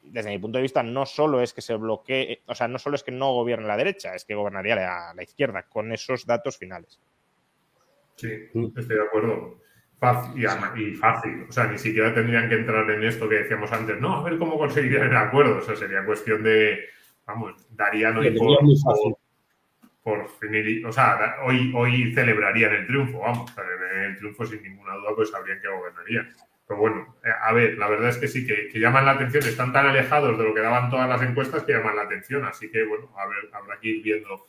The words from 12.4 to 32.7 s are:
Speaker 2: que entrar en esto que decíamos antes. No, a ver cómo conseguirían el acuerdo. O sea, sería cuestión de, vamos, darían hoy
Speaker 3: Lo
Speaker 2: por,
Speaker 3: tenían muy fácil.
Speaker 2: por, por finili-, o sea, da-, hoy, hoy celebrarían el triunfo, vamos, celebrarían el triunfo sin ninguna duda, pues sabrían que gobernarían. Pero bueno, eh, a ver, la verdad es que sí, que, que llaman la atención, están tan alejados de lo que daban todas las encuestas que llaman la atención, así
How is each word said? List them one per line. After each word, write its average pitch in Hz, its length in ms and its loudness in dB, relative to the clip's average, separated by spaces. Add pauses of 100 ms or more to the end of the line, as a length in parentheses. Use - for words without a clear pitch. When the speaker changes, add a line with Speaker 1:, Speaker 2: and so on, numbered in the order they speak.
Speaker 2:
que 117 80 2
entrar 110 340 0
en 107 140 0
esto 113 240 -2
que 107 80 4
decíamos 107 380 -2
antes. 110 260 -4
No, 190 160 -2
a 185 80 -4
ver 170 140 -2
cómo 160 200 -2
conseguirían 135 500 2
el 117 100 4
acuerdo. 117 400 4
O - 40 -4
sea, 110 140 -6
sería 95 300 -4
cuestión 107 380 0
de, 107 360 4 (460)
vamos, 107 300 -10 (160)
darían 107 460 0
hoy 117 120 4
Speaker 3:
Lo 113 100 2
Speaker 2:
por, 113 80 4
Speaker 3:
tenían 143 180 8
muy 143 120 10
fácil. 113 380 2 (880)
Speaker 2:
por, 107 160 -2
por - 100 -10 (100)
finili-, 107 460 -2
o 113 60 -6
sea, 113 240 4
da-, 110 200 -2 (100)
hoy, 127 300 2
hoy 120 380 2
celebrarían 107 600 2
el 98 120 -2
triunfo, 123 340 -2
vamos, 120 360 -4
celebrarían 95 560 -6
el 95 60 -12
triunfo 104 280 -10
sin 107 160 -12
ninguna 98 340 -14
duda, 101 200 -8
pues 107 160 0
sabrían 95 300 -8
que 98 60 -8
gobernarían. 92 640 -8 (360)
Pero 104 120 -6
bueno, 107 440 0
eh, 113 60 -2 (140)
a 113 100 2
ver, 117 240 4
la 104 100 -2
verdad 110 220 2
es 123 80 -2
que - 100 -4
sí, 123 180 -4
que, 104 260 -2
que 113 80 -6
llaman 131 260 6
la 139 60 6
atención, 131 320 2
están 123 280 -2
tan 139 140 4
alejados 135 520 2
de 113 80 0
lo 107 80 2
que 107 80 2
daban 120 280 2
todas 127 180 0
las 123 140 0
encuestas 131 420 -2
que 139 100 0
llaman 107 220 0
la 104 80 -2
atención, 123 420 -6
así 107 260 -10